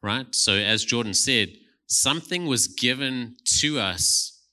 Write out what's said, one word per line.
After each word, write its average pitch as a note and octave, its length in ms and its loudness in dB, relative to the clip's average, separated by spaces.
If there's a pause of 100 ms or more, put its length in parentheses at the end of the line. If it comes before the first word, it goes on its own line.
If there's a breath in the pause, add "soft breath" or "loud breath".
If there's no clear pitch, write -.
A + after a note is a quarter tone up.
right? B2 320 -4
So - 200 2
as G#2 320 2
Jordan A#2 280 -2
said, A2+ 440 2 (280 soft breath)
something E3+ 600 -2
was C3 220 0
given B2 680 -2 (240)
to D3+ 200 0
us - 720 -2